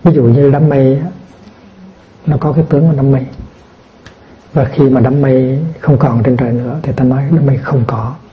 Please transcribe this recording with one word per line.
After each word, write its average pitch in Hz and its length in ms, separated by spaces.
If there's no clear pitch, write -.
Ví 170 100
dụ 139 80
như 131 280
đám 147 180
mây 135 300
á, 160 80
nó 147 100
có 147 160
cái 160 160
tướng 160 200
của 147 80
đám 135 140
mây. 131 160
Và 139 120
khi 139 240
mà 127 120
đám 135 220
mây 131 420
không 143 180
còn 120 240
trên 127 140
trời 120 160
nữa 123 300
thì 139 100
ta 131 120
nói 131 260
đám 156 160
mây 135 100
không 123 300
có. 117 280